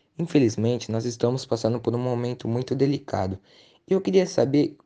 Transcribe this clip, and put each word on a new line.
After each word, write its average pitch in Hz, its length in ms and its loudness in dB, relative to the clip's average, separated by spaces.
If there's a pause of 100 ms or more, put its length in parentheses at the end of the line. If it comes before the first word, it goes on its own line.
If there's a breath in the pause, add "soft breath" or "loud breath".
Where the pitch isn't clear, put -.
(160 soft breath)
infelizmente 117 760 0
nós 113 120 -2
estamos 120 400 -2
passando 117 360 -2
por 117 160 -2
um - 20 -4
momento 123 480 -4
muito 123 300 -2
delicado. 131 600 0 (540 soft breath)
E - 20 2
eu 190 80 2
queria 190 240 2
saber 143 600 2